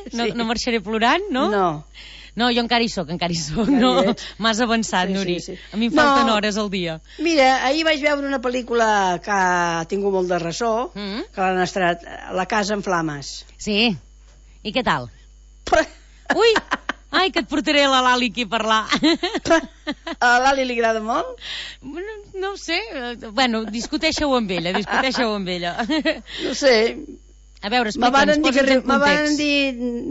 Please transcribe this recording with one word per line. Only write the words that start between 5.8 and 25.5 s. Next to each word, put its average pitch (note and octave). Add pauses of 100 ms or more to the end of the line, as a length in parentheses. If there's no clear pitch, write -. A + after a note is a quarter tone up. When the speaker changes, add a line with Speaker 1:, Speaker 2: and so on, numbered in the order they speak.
Speaker 1:
em A3
falten C#4
Speaker 2:
No. A3
Speaker 1:
hores G#3
al G#3
dia. E3+ (180)
Speaker 2:
Mira, C#4
ahir D#4
vaig D#4
veure C#4+
una C#4
pel·lícula A3+
que -
ha F3
tingut G3
molt F#3
de F3
ressò, A3
Speaker 1:
Mm. G#3 (100)
Speaker 2:
que G3+
l'han F#3
estrenat, F3 (320)
La F#3
casa G#3+
en G3+
flames. D#3+ (140)
Speaker 1:
Sí. G#3 (680)
I A3
què B3+
tal? C#3+ (560)
Speaker 2:
Però D#4+ (540)
Speaker 1:
Ui! A4 (580)
Ai, F4
que E4
et G3+
portaré D4
la C4
Lali B3
aquí A#3
a E3+
parlar. A3 (680)
Speaker 2:
<laughs> D#4
A A#3+
la B3
Lali C4+
li B3
agrada A3+
molt? E4 (400)
Speaker 1:
Bueno, F4+ (220)
no G4
ho G4
sé, E4+
eh, C4+ (160)
bueno, A3
discuteixeu C4+
amb G#3+
ella, F3
discuteixeu A#3+
amb F#3+
ella. F3 (360)